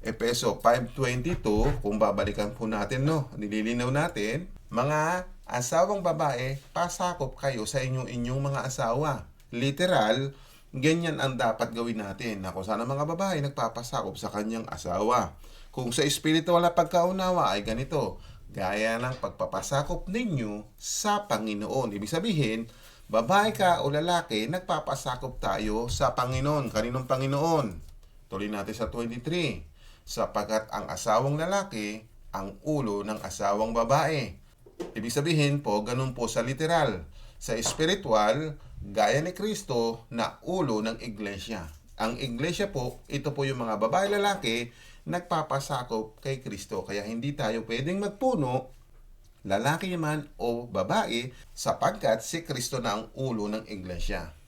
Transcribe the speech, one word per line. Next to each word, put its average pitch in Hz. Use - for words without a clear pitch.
Efeso 117
five 120
twenty-two, 123
kung 107
babalikan 104
po 117
natin, 110
no, 151
nililinaw 107
natin, 143
"Mga 151
asawang 202
babae, 147
pasakop 175
kayo 127
sa 135
inyong, 127
inyong 123
mga 127
asawa." 131
Literal, 139
ganyan 156
ang 131
dapat 117
gawin 117
natin, 101
na 92
kung 95
saan 107
ang 120
mga 139
babae 165
nagpapasakop 117
sa 107
kanyang 110
asawa. 104
Kung 123
sa 143
espiritual 165
na 170
pagkaunawa 180
ay 104
ganito, 113
"Gaya 104
ng -
pagpapasakop -
ninyo 139
sa -
Panginoon." 107
Ibig 101
sabihin, 147
babae 190
ka 180
o 143
lalaki, 151
nagpapasakop 151
tayo 107
sa 127
Panginoon. 131
Kaninong 120
Panginoon? 139
Tuloy 101
natin 104
sa 107
twenty-three. 120
"Sapagkat 107
ang 101
asawang 120
lalaki, 156
ang 98
ulo 117
ng 107
asawang 104
babae." 139
Ibig 113
sabihin 147
po, 104
ganun 123
po 120
sa 117
literal. 135
Sa -
espiritual, 143
gaya 110
ni 175
Kristo 120
na 113
ulo 147
ng 113
iglesia. 101
Ang 233
iglesia 151
po, 123
ito 139
po 139
yung 127
mga 107
babae, 196
lalaki, 196
nagpapasakop 139
kay 135
Kristo. 101
Kaya 101
hindi 120
tayo 113
pwedeng 147
magpuno, 190
lalaki 147
man 151
o 120
babae, 117
sapagkat -
si 165
Kristo 127
na 107
ang 113
ulo 120
ng 110
iglesia 90